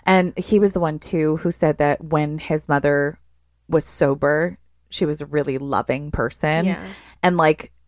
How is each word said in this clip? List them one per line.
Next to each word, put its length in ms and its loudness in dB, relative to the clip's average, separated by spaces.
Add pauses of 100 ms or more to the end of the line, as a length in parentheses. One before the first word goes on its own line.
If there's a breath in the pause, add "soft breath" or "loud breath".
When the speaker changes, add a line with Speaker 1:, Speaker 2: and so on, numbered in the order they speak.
Speaker 1:
And 320 4
he 220 2
was 140 2
the 80 -2
one, 180 -2
too, 380 0
who 140 -2
said 260 0
that 260 0
when 360 -2
his 280 -4
mother 520 0 (500)
was 160 2
sober, 720 0 (320)
she 160 -2
was 160 -4
a 40 -8
really 320 -2
loving 540 -4
person. 540 -2
Speaker 2:
Yeah. 180 -2 (400 loud breath)
Speaker 1:
And, 140 4
like, 340 2 (160)